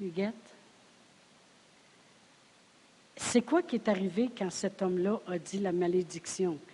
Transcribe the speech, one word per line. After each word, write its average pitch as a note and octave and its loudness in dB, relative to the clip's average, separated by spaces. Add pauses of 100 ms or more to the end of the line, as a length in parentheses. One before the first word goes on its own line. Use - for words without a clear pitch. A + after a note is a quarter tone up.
Huguette ? F#3+ -2 (2750)
C'est - 4
quoi E4 2
qui B3 -2
est - -2
arrivé G3 2
quand F#3+ -2
cet - -4
homme-là F#3 2
a F3+ -2
dit E3+ -6
la G3 0
malédiction ? F3 0 (160)